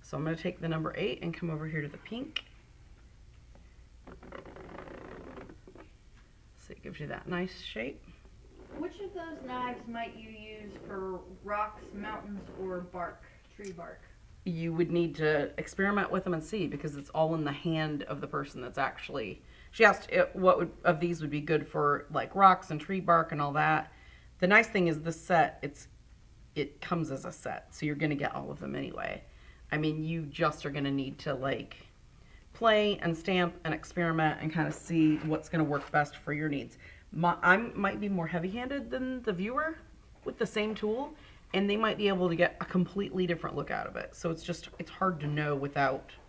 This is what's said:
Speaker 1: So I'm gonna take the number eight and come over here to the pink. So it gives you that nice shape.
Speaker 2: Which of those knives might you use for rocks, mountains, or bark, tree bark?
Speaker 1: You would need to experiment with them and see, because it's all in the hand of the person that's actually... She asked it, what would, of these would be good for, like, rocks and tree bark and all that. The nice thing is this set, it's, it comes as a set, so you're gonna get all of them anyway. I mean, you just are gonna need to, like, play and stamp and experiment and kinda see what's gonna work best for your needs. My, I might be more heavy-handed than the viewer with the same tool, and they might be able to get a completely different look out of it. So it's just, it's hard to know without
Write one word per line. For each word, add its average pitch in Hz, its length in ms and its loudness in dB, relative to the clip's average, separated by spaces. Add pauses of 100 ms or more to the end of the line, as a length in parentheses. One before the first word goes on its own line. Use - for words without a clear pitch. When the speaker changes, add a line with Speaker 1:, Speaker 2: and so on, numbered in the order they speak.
Speaker 1:
So - 160 -8
I'm 147 80 -2
gonna 160 100 0
take 175 240 -6
the 165 80 -4
number 160 300 -2
eight 196 240 -2
and 170 120 -4
come 170 160 -4
over 156 160 -4
here 160 160 -2
to 147 60 -6
the 147 100 -12
pink. - 460 -8 (4000)
So - 140 -20
it - 120 -18
gives - 160 -12
you 151 80 -8
that - 220 -10
nice 180 320 -4
shape. 254 420 -8 (760)
Speaker 2:
Which 349 220 -8
of 392 140 -8
those 330 320 -10
knives 247 420 -6
might 233 300 -8
you 220 120 -16
use 214 440 -14 (120)
for 190 360 -6 (240)
rocks, 208 480 -2
mountains, 208 560 -10 (120)
or 185 200 -4
bark, 170 420 -8 (320)
tree 202 160 -10
bark? 170 300 -14 (420)
Speaker 1:
You 165 300 -2
would 165 180 2
need 170 240 2
to 151 420 2
experiment 196 540 0
with 185 140 0
them 180 80 0
and 160 100 -2
see, 185 240 -2
because 143 300 -6
it's 139 140 -12
all 160 220 4
in 156 120 0
the 147 80 0
hand 156 500 0
of 139 160 -6
the 135 80 -6
person 143 320 -4
that's 123 180 -8
actually... 127 640 -4 (300)
She 226 140 6
asked 196 260 6
it, - 240 4
what 185 220 8
would, 170 140 0 (120)
of 170 160 6
these 170 220 0
would 147 100 -4
be 147 80 -2
good 147 260 2
for, 147 460 2
like, - 240 -2
rocks 190 360 8
and 147 100 -2
tree 190 180 -4
bark 165 320 6
and 147 100 -2
all 143 120 0
that. 151 400 2 (460)
The 175 80 4
nice 220 200 8
thing 185 200 4
is 156 140 0
this 165 180 -6
set, - 440 4
it's, - 240 -10 (680)
it - 260 -4
comes 165 300 -2
as 135 160 -6
a - 60 -6
set, - 420 -10
so - 140 -4
you're 147 80 0
gonna 151 180 0
get 139 220 -2
all 139 160 -6
of 143 80 -10
them 139 160 -6
anyway. 50 480 -6 (480)
I 156 60 2
mean, 156 260 0
you 160 240 -2
just 151 360 0
are 151 60 -4
gonna 139 220 -2
need 139 280 -2
to, 147 140 -2
like, 131 540 -4 (680)
play 214 460 6
and 165 180 2
stamp 180 460 2
and 160 100 0
experiment 160 680 2
and 156 140 -2
kinda 156 180 2
see 156 460 6
what's 156 320 -2
gonna 165 140 2
work 143 280 0
best 147 260 2
for - 160 -6
your 151 160 -2
needs. 127 280 -6 (340)
My, 170 300 4
I 180 160 8
might 202 420 -2
be 208 100 -2
more 175 180 0
heavy-handed 220 640 -4
than 254 320 -4
the 220 100 0
viewer 262 460 -2 (440)
with - 140 -8
the 226 80 0
same 214 300 -2
tool, 247 400 -2 (400)
and 196 120 4
they 202 100 2
might 220 200 2
be 208 100 2
able 180 220 4
to 165 60 2
get 170 260 4
a - 40 -4
completely 185 600 2
different 170 300 -2
look - 160 -4
out 53 160 -2
of - 80 -10
it. - 200 -6
So - 140 -4
it's 160 140 -4
just, - 340 -8
it's - 140 -10
hard 185 300 0
to 147 60 -2
know 147 280 0
without 139 560 0 (180)